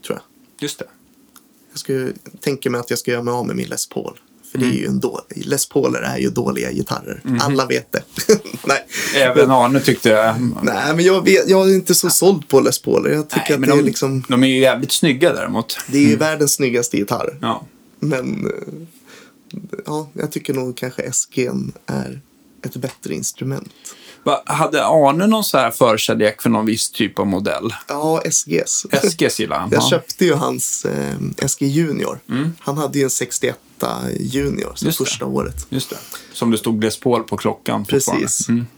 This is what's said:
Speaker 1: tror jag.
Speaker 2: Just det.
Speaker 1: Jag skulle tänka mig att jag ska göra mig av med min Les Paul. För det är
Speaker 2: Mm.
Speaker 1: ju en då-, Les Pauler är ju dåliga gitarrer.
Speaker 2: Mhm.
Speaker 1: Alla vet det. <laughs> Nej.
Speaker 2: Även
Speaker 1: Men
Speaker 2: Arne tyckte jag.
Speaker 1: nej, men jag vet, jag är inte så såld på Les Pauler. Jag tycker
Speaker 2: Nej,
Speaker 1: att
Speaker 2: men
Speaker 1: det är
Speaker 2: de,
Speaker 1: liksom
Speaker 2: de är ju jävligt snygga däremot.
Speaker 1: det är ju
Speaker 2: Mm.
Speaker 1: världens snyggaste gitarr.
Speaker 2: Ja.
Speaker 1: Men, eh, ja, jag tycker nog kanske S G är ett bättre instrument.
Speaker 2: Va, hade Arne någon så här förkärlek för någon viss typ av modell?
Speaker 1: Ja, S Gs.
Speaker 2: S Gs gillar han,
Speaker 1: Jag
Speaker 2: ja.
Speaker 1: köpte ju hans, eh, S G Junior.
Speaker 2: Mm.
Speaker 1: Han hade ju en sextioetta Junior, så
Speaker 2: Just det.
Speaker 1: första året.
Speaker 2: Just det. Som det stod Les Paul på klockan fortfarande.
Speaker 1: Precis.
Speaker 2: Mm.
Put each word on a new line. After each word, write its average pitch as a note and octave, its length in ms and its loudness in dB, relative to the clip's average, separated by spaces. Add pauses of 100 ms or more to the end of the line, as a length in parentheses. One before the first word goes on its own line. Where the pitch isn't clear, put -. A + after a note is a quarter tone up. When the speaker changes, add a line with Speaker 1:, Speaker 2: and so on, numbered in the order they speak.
Speaker 1:
tror - 120 -6
jag. - 40 -18 (400)
Speaker 2:
Just - 160 -6
det. - 60 -10 (840)
Speaker 1:
Jag - 80 -14
skulle C3 340 -4 (280)
tänka C3+ 300 -4
mig B2 100 -2
att - 100 -8
jag B2 80 -2
ska - 120 -4
göra A#2+ 120 0
mig A#2+ 100 -2
av B2 140 -2
med - 100 -4
min - 120 -4
Les - 200 -6
Paul. - 300 -10 (340)
För - 60 -4
det B2+ 60 2
är B2 40 2
Speaker 2:
Mm. B2+ 120 0
Speaker 1:
ju - 60 -4
en C2+ 140 0
då-, - 200 -4 (160)
Les - 320 -2
Pauler F2 320 0
är B1+ 180 -4
ju C2+ 120 0
dåliga B1+ 420 -2
gitarrer. - 520 -6
Speaker 2:
Mhm. B2+ 160 -2
Speaker 1:
Alla C3+ 260 2
vet B2 260 -4
det. - 100 -2 (260)
<laughs> G#3 100 6 (280)
Nej. C3+ 200 0 (300)
Speaker 2:
Även C3 220 4
Speaker 1:
Men C3+ 120 6
Speaker 2:
Arne C3 300 4
tyckte B2 280 2
jag. A2 320 4 (220)
Speaker 1:
nej, B2 340 0
men E3+ 80 2
jag F#3+ 200 4
vet, F3 240 6
jag F#3+ 220 6
är F#3+ 40 8
inte F#3 200 2
så F3 160 2
såld E3+ 380 4
på C3+ 120 6
Les A#2+ 220 0
Pauler. A#2+ 280 2
Jag D3+ 200 0
tycker - 140 0
Speaker 2:
Nej, D3+ 100 2
Speaker 1:
att C3+ 60 0
Speaker 2:
men C3 80 2
Speaker 1:
det C#3 60 6
är - 20 8
Speaker 2:
de, C#3+ 80 6
Speaker 1:
liksom C3+ 440 -2
Speaker 2:
de B2+ 160 4
är C3 40 6
ju C3 100 4
jävligt B2+ 340 4
snygga D3+ 400 4
däremot. - 460 -4 (100)
Speaker 1:
det C3+ 100 2
är C#3+ 40 6
ju C#3 40 8
Speaker 2:
Mm. A2+ 120 6
Speaker 1:
världens D3+ 360 2
snyggaste A#2+ 420 0
gitarr. - 460 -2
Speaker 2:
Ja. A#2 240 -4 (340)
Speaker 1:
Men, C3 460 -2
eh, - 1120 -12 (280)
ja, D3+ 260 -6
jag D3 200 -6
tycker C#3+ 220 -6
nog B2+ 220 -4
kanske - 260 -8
S - 320 -4
G B2+ 160 -2 (360)
är C2 340 -6 (420)
ett A#2+ 140 -10
bättre - 380 -10
instrument. - 540 -8 (560)
Speaker 2:
Va, C#3+ 220 0
hade D3+ 400 0
Arne D3+ 400 4
någon A3 180 2
så - 140 2
här B2 120 2
förkärlek A2+ 720 2
för A#2+ 80 2
någon A2 160 2
viss A2 240 -2
typ - 280 -2
av G2+ 80 0
modell? G2 480 -2 (140)
Speaker 1:
Ja, D#3 360 0
S - 200 -2
Gs. - 460 -2
Speaker 2:
S E3 260 2
Gs C#3+ 240 0
gillar D#2+ 180 -2
han, F2+ 140 -4
Speaker 1:
Jag D3 100 4
Speaker 2:
ja. - 80 2
Speaker 1:
köpte - 340 0
ju E3+ 100 4
hans, B2+ 500 -2
eh, C#2 300 -2 (240)
S C#3 200 -2
G C#3 80 0
Junior. C#3+ 520 -2 (100)
Speaker 2:
Mm. D3+ 320 -4
Speaker 1:
Han C#3+ 180 -4
hade C#3+ 200 -2
ju C#3 60 2
en B2+ 60 0
sextioetta - 1000 -4 (100)
Junior, - 540 -4
så - 120 -6
Speaker 2:
Just - 120 -2
det. C3+ 60 0
Speaker 1:
första C3 220 -6
året. C3+ 420 -6
Speaker 2:
Just C3 220 -6
det. - 60 -10 (360)
Som A#2 180 0
det A2 80 2
stod A2 260 -2
Les G#2+ 160 -2
Paul A#2+ 220 0
på G#2 140 -6
klockan G#2+ 500 -4
fortfarande. - 400 0
Speaker 1:
Precis. - 220 -4
Speaker 2:
Mm. A#2+ 180 0 (120)